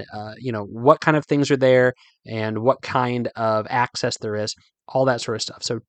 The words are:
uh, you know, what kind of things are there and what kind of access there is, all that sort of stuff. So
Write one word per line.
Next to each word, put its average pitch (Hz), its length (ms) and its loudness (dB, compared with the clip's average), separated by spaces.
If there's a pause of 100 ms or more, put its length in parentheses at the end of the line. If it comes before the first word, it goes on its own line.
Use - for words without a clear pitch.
(140)
uh, 107 240 -12
you 123 160 -6
know, 104 100 -6
what 117 380 4
kind 156 160 4
of 143 80 -2
things 143 260 2
are 139 60 2
there 127 340 6 (340)
and 110 340 -4
what 123 240 0
kind 123 520 -2
of 110 340 -2
access 123 500 -2
there 107 160 -6
is, 107 180 -4 (340)
all 131 180 0
that 120 140 0
sort 113 160 -6
of 110 60 -6
stuff. - 220 -12
So 117 260 -4